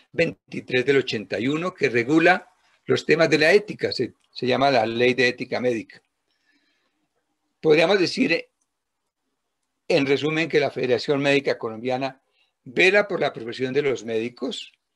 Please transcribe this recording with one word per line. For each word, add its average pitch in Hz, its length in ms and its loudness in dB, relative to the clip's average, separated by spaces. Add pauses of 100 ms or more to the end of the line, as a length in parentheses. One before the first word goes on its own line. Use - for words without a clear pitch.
(120)
veintitrés - 760 -4
del 139 120 2
ochenta 104 420 -4
y 120 80 -4
uno 165 260 -4
que 143 140 -2
regula 156 640 2 (340)
los 127 200 0
temas 156 240 2
de 151 80 4
la 160 160 4
ética, 131 400 0
se, 117 200 -6 (180)
se - 140 -8
llama 127 240 2
la 117 160 2
Ley 120 280 0
de 123 160 2
Ética 120 300 -6
Médica. 117 420 -4 (1600)
Podríamos 165 380 4
decir, - 460 -2 (1400)
en 151 180 2
resumen, 147 440 -2
que 151 100 0
la 135 120 0
Federación 127 500 -2
Médica 139 360 0
Colombiana 127 640 -8 (420)
vela 185 440 2
por 165 140 -6
la 143 120 -2
profesión 120 400 -8
de 147 80 0
los 120 220 -4
médicos, 117 720 -8 (220)